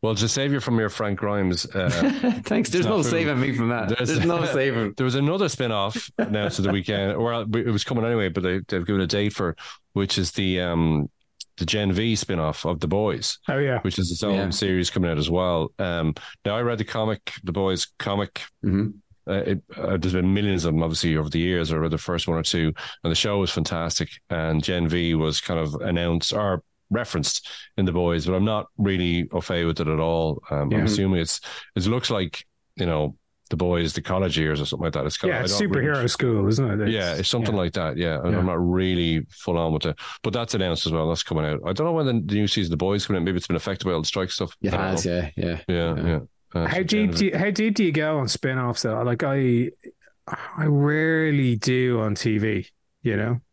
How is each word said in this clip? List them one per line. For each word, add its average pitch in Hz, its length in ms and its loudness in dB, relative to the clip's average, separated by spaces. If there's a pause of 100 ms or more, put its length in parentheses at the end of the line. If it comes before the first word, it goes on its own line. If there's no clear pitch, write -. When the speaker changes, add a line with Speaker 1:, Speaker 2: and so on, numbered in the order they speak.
Speaker 1:
Well, 110 120 2
to 107 120 0
save 139 240 0
you 139 80 2
from 120 200 0
your 110 100 2
Frank 101 280 -2
Grimes, 98 560 0
uh, 95 160 0
Speaker 2:
<laughs> 254 540 0
Thanks. 226 260 0
There's 180 160 2
no 214 140 2
Speaker 1:
snafu, 143 100 2
Speaker 2:
saving 147 300 2
me 135 160 0
from 117 140 2
that. 117 180 0
Speaker 1:
there's 120 220 0
Speaker 2:
There's 160 160 2
no 170 200 2
Speaker 1:
<laughs> 151 80 -2
Speaker 2:
saving. 120 440 0
Speaker 1:
there 131 80 0
was 127 100 2
another 160 320 2
spin-off 110 680 -2
announced 104 420 0
at 95 60 2
the 98 80 2
weekend. 98 440 0
Speaker 2:
<laughs> 107 60 0
Speaker 1:
Well, 117 200 0 (120)
it 117 160 0
was 101 140 0
coming 117 180 0
anyway, 113 240 2
but 87 160 -2
they, 92 240 0
they've 90 180 -2
given 101 140 2
a 92 80 2
date 101 240 0
for, 90 240 -2 (380)
which 98 240 0
is 90 160 0
the, 92 260 0
um, 82 500 2 (480)
the 87 80 -2
Gen 101 280 0
V 110 240 2
spin-off 78 480 -2
of 82 160 -2
The 82 80 -2
Boys. 98 580 0
Speaker 3:
Oh, 135 120 0
yeah. 131 240 0
Speaker 1:
Which 95 140 0
is 90 140 0
its 85 120 -4
own 101 120 2
Speaker 2:
Yeah. 98 140 0
Speaker 1:
series 92 400 2
coming 90 200 0
out 80 80 0
as 76 120 0
well. 87 500 2
Um, 85 360 0 (280)
now, 101 140 0
I 120 60 -2
read 120 160 -2
the 107 60 -2
comic, 110 460 -2 (140)
The 90 80 -4
Boys 95 340 0 (100)
comic. 101 440 -4 (240)
Speaker 2:
Mm-hmm. 101 240 2 (360)
Speaker 1:
Uh, - 80 -4
it, 98 300 -2 (140)
uh, 92 180 -2
there's 90 160 0
been 90 220 2
millions 98 320 0
of 82 80 2
them, 80 100 2
obviously, 80 320 0
over 76 140 0
the 82 100 0
years. 85 320 0
I 80 60 0
read 80 140 0
the 80 60 -2
first 85 300 -4
one 85 100 0
or 80 60 -2
two, 80 300 0 (320)
and 85 60 0
the 82 40 2
show 104 220 0
was 95 140 0
fantastic. 82 580 -2 (200)
And 80 320 0
Gen 87 280 0
V 85 260 0
was 78 240 0
kind 85 220 -2
of 76 140 -4
announced, 85 580 0
or 101 280 0 (320)
referenced - 540 -2 (300)
in 98 80 2
The 90 60 0
Boys, 85 340 0
but 90 100 0
I'm 95 100 2
not 107 220 -2 (100)
really 87 540 2
au 85 100 -2
fait 85 240 -2
with 82 140 0
it 80 80 0
at 78 120 0
all. 80 500 0
Um, 71 140 -2
I'm 69 80 0
Speaker 3:
Yeah. 107 120 2
Speaker 1:
assuming 98 360 2
it's, - 220 -2 (340)
it 92 120 0
looks 120 220 0
like, 95 360 -2 (320)
you 95 80 -2
know, 76 300 0 (340)
The - 80 -2
Boys, 85 360 2
the 82 80 -4
college 92 360 0
years 78 240 2
or 71 40 -2
something - 200 -4
like 80 80 -2
that. 69 120 -2
It's 73 120 -4
kinda, 180 180 -2
Speaker 3:
Yeah, - 60 -2
Speaker 1:
I - 20 -2
Speaker 3:
it's - 160 -2
Speaker 1:
don't 208 100 2
really - 180 2
Speaker 3:
superhero 131 220 2
school, 110 380 2
isn't 110 240 2
it? 104 160 0
It's, 107 40 2
Speaker 1:
Yeah, 92 240 0
it's 95 140 -2
something 117 240 0
Speaker 3:
yeah. 101 80 0
Speaker 1:
like 87 120 0
that. 80 240 -2
Yeah, 82 260 0
and 87 80 2
Speaker 3:
Yeah. 92 80 2
Speaker 1:
I'm 90 60 2
not 87 200 0
really 87 640 2
full - 280 -4
on 82 160 2
with 76 120 -2
it, 78 140 -2 (240)
but 104 100 -2
that's 117 220 -2
announced 90 320 0
as 80 60 0
well. 80 160 2
That's 82 140 -2
coming 78 220 -2
out. 76 200 -2
I 95 80 -2
don't 143 120 -2
know 170 80 0
when 160 140 0
the 127 60 2
new 104 340 2
season 90 260 0
of 76 60 -2
The 87 60 2
Boys 101 200 0
coming 95 160 0
out. 82 40 0
Maybe 92 120 0
it's - 100 -4
been 90 100 0
affected 95 280 -4
by 92 60 2
all 82 100 0
the 78 60 -2
strike 92 240 -2
stuff. - 300 -6
Speaker 2:
It - 120 0
Speaker 1:
I 90 40 0
don't 95 100 0
Speaker 2:
has, 92 180 -2
Speaker 1:
know. 90 60 0
Speaker 2:
yeah, 87 240 -2
yeah, 85 320 -2
Speaker 1:
Yeah, 85 280 0
Speaker 2:
yeah. 78 120 -2
Speaker 1:
yeah. 80 120 2 (360)
Uh, 165 120 0
Speaker 3:
How 160 100 0
Speaker 1:
so 185 60 0
Speaker 3:
deep 208 280 2
Speaker 1:
yeah. 165 60 -2
Speaker 3:
do 196 80 2
you, 156 120 0
how 190 140 2
deep 214 240 0
do 220 80 2
you 170 80 4
go 156 280 0
on 127 80 0
spin-offs 127 560 -2
though? 113 180 0
Like, 120 220 0
I, 131 480 2 (560)
I - 380 -6
rarely 147 920 4
do 127 440 2
on 107 160 0
T 107 220 0
V, 104 300 0 (340)
you 107 160 0
know? 117 240 0 (120)